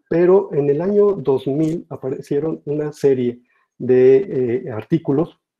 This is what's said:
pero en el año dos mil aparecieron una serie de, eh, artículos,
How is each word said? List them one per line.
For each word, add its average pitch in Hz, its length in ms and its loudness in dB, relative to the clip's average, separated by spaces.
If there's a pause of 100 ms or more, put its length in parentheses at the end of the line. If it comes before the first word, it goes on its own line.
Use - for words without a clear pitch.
pero 180 440 2
en 143 160 0
el 143 120 0
año 208 320 2
dos 135 340 -2
mil 156 420 -2
aparecieron 147 760 -6
una 147 260 -6
serie 127 500 0 (360)
de, 127 880 2
eh, 135 60 -12
artículos, 147 680 -4 (200)